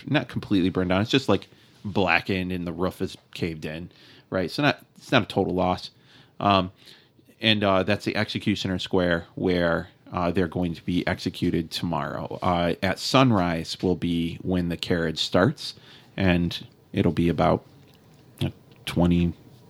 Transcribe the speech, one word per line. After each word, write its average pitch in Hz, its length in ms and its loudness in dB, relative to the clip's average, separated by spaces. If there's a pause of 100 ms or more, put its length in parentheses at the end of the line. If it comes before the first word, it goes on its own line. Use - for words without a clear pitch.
not - 220 -2
completely 95 420 0
burned 90 180 0
down. 92 140 2
It's 113 80 -2
just, - 180 2
like, 98 200 2 (360)
blackened 92 680 0
and 87 140 -4
the 85 60 -4
roof 90 300 -4
is - 160 -6 (160)
caved 80 320 -6
in, 82 240 -10 (400)
right? 95 200 -2
So - 120 -4
not, 147 160 2 (180)
it's - 160 -8
not 117 120 4
a - 20 -8
total 90 280 0
loss. 90 360 0 (480)
Um, 95 340 2 (720)
and, 107 200 2
uh, 95 200 4
that's 101 240 -2
the - 100 -2
Executioner 98 640 -2
Square 87 560 0
where, 87 540 0 (220)
uh, 87 200 -2
they're 85 180 0
going 87 260 -2
to - 120 -12
be 87 200 -2
executed 85 640 -4
tomorrow. 78 720 -6
Uh, 87 420 0
at 95 160 -2
sunrise 92 840 2
will 90 140 2
be 85 440 -2
when 87 300 -2
the 82 80 -4
carriage 82 400 -2
starts, - 560 2 (420)
and 87 500 0 (280)
it'll 87 180 2
be 85 160 2
about 85 340 2 (800)
a 90 100 -4 (340)
twenty, 87 460 2 (380)